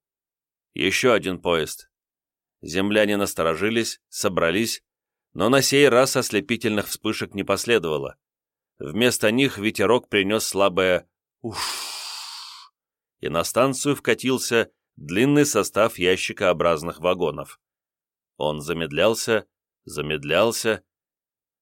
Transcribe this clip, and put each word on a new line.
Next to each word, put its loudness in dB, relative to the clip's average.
«Еще 2
один -2
поезд». -2
Земляне 0
насторожились, -2
собрались, -2
но 0
на 4
сей 4
раз 4
ослепительных -2
вспышек -6
не -6
последовало. -2
Вместо 0
них 0
ветерок 0
принес 0
слабое 2
«уф», -8
и -6
на 0
станцию 0
вкатился 0
длинный 2
состав 0
ящикообразных 0
вагонов. -2
Он -2
замедлялся, 0
замедлялся. -2